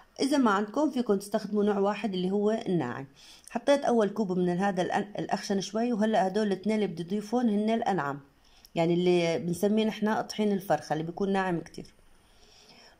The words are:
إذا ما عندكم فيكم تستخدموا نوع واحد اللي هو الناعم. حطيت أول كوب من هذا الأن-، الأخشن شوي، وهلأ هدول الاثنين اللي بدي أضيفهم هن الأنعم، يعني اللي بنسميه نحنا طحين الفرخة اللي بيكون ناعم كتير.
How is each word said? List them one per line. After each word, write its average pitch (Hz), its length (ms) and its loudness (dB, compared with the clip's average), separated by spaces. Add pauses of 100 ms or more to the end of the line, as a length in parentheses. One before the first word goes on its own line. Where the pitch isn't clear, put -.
(200)
إذا 285 180 2
ما 240 120 4
عندكم 214 400 0
فيكم 226 280 0
تستخدموا 208 460 -2
نوع 202 140 2
واحد 202 360 0
اللي 180 160 0
هو 208 200 2
الناعم. 139 560 -2 (440)
حطيت 277 340 2
أول 226 240 4
كوب 208 240 -2
من 180 160 2
هذا 185 340 0
الأن-، - 360 -2
الأخشن 196 420 -2
شوي، 226 320 -2
وهلأ 208 340 2
هدول 208 200 0
الاثنين 202 300 0
اللي 208 100 0
بدي 175 160 -8
أضيفهم 208 460 -2
هن 214 220 2
الأنعم، 143 500 -2 (540)
يعني 170 200 2
اللي 175 440 2
بنسميه 202 460 0
نحنا 214 380 0
طحين 214 300 -2
الفرخة 180 400 -2
اللي 156 120 -2
بيكون 190 280 -4
ناعم 185 280 0
كتير. - 340 -16 (1040)